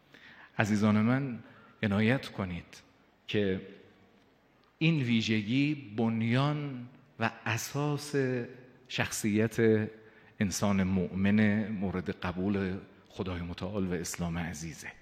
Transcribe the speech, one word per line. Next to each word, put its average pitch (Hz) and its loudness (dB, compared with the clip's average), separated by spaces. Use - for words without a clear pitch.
عزیزان 107 4
من، 123 0
عنایت 110 2
کنید - -8
که 101 0
این 160 4
ویژگی 117 2
بنیان 120 0
و 110 0
اساس 139 -2
شخصیت 110 2
انسان 98 2
مؤمن 98 2
مورد 92 -4
قبول 95 -2
خدای 90 -6
متعال 95 -4
و 87 -2
اسلام 85 -4
عزیزه. 82 -10